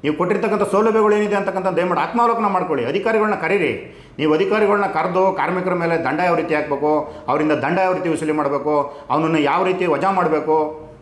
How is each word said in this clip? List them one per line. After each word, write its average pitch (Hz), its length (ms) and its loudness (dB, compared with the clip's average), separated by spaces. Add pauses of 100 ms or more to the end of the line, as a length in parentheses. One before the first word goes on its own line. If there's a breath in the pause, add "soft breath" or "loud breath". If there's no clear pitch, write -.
ನೀವು 151 120 0
ಕೊಟ್ಟಿರ್ತಕ್ಕಂಥ 196 460 0
ಸೌಲಭ್ಯಗಳು 214 540 2
ಏನಿದೆ 208 200 0
ಅಂತಕ್ಕಂಥ 190 300 -2
ದಯಮಾಡಿ 175 340 0
ಆತ್ಮಾವಲೋಕನ 233 460 0
ಮಾಡ್ಕೊಳ್ಳಿ. 160 380 0
ಅಧಿಕಾರಿಗಳನ್ನ 208 500 0
ಕರೀರಿ. 160 640 -2 (220 loud breath)
ನೀವು 151 160 2
ಅಧಿಕಾರಿಗಳನ್ನ 202 520 2
ಕರೆದು 185 460 0
ಕಾರ್ಮಿಕರ 180 420 -2
ಮೇಲೆ 170 300 0
ದಂಡ 143 160 -2
ಯಾವ 165 140 2
ರೀತಿ 156 200 0
ಹಾಕಬೇಕು, 147 600 -2 (140 loud breath)
ಅವರಿಂದ 151 240 2
ದಂಡ 147 260 0
ಯಾವ 185 140 2
ರೀತಿ 180 160 -2
ವಸೂಲಿ 156 240 -2
ಮಾಡಬೇಕು, 143 640 -2 (140 loud breath)
ಅವನನ್ನು 160 280 2
ಯಾವ 151 260 2
ರೀತಿ 185 220 0
ವಜಾ 165 240 0
ಮಾಡಬೇಕು 156 720 0 (200)